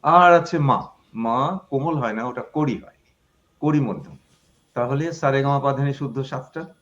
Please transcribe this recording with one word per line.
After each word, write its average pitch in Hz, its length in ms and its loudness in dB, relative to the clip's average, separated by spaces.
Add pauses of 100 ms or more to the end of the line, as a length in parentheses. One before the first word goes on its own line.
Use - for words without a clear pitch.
আর 175 300 8
আছে 170 260 2
মা, 135 300 0 (260)
মা 123 440 -2 (120)
কোমল 147 240 -2
হয় 123 180 -2
না, 110 120 -6
ওটা 123 180 -8 (100)
কড়ি 143 260 -2
হয়, - 180 -20 (640)
কড়ি 151 200 2
মধ্যম। 92 360 -6 (580)
তাহলে 139 380 -2
সারেগামাপাধানি 139 840 0
শুদ্ধ 135 280 -6
সাতটা 139 600 -12